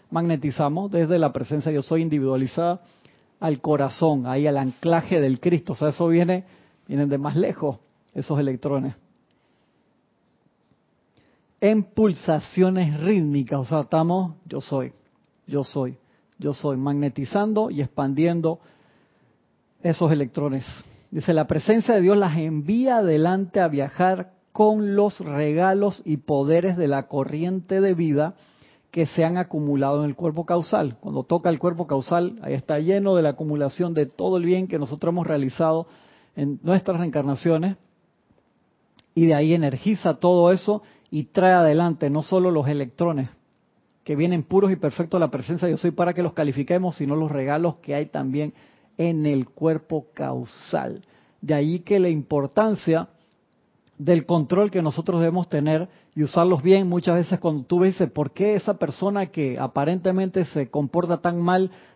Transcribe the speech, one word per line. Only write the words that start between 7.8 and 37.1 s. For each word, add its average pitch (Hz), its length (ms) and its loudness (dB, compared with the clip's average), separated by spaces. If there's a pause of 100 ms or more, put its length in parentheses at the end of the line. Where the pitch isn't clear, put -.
esos 143 260 -4
electrones. 139 560 -2 (2750)
En 208 240 4
pulsaciones 180 1160 0
rítmicas, 147 600 0
o 127 60 -4
sea, 156 160 -2
estamos, 170 520 0 (120)
yo 139 160 -10
soy, 131 320 -6 (540)
yo 139 160 -4
soy, 131 340 -6 (400)
yo 147 160 -4
soy, 135 240 -4
magnetizando 143 960 -2
y 147 100 -4
expandiendo 160 760 -2 (1200)
esos 165 300 2
electrones. 139 540 -2 (440)
Dice, 165 240 -2
la 156 140 2
presencia 214 480 2
de 196 60 4
Dios 196 160 6
las 170 200 2
envía 170 600 0
adelante 185 600 2
a 175 80 4
viajar 180 640 -2 (180)
con 214 440 2
los 202 240 2
regalos 175 840 0
y 151 120 0
poderes 165 600 0
de 165 100 0
la 139 200 -2
corriente 170 760 -4
de 196 120 2
vida 160 420 0 (600)
que 165 80 2
se 165 180 0
han 170 140 0
acumulado 147 680 0
en 147 60 -2
el 139 60 -6
cuerpo 165 320 -4
causal. 165 520 -2
Cuando 139 220 -6
toca 170 300 0
el 151 80 -2
cuerpo 170 260 -2
causal, 175 560 -2
ahí 139 140 -6
está 147 240 -2
lleno 196 340 2
de 175 80 4
la 151 80 2
acumulación 151 640 -2
de 151 140 0
todo 185 300 -2
el 170 60 0
bien 185 240 0
que 165 120 -4
nosotros 147 320 -4
hemos 175 160 -2
realizado 160 580 0 (500)
en 143 280 -4
nuestras 180 340 2
reencarnaciones. 160 760 0 (1400)